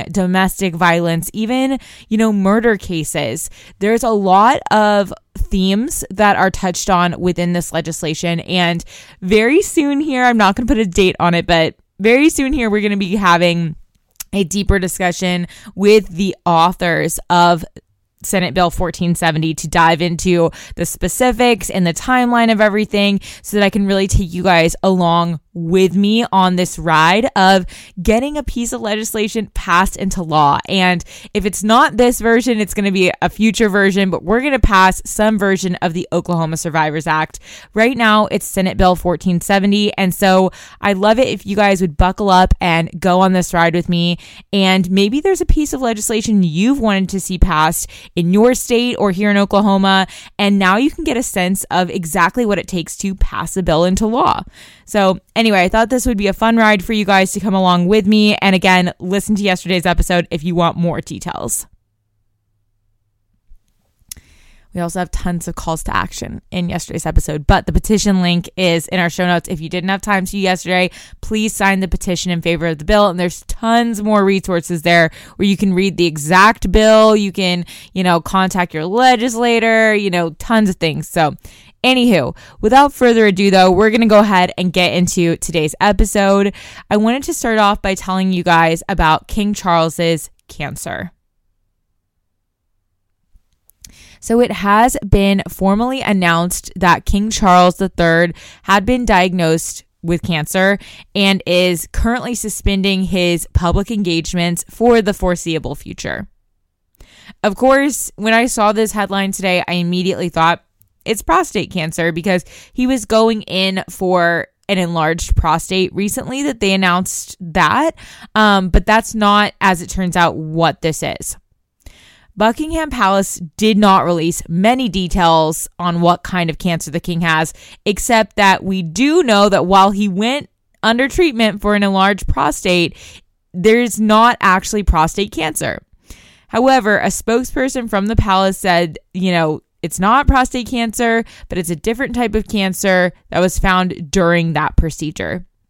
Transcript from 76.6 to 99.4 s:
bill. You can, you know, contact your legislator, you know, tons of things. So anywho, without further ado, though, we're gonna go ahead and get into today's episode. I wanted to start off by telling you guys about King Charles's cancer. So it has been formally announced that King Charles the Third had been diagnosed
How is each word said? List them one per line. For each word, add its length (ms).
bill. 460
You 160
can, 320
you 100
know, 160
contact 520
your 140
legislator, 1080
you 160
know, 300
tons 300
of 80
things. 320
So 260
anywho, 540
without 320
further 340
ado, 240
though, 220
we're 180
gonna 160
go 140
ahead 360
and 160
get 200
into 460
today's 420
episode. 720
I 80
wanted 280
to 100
start 240
off 240
by 140
telling 360
you 120
guys 440
about 380
King 260
Charles's 800
cancer. 640
So 180
it 120
has 460
been 400
formally 540
announced 720
that 300
King 240
Charles 480
the 100
Third 480
had 200
been 220
diagnosed 800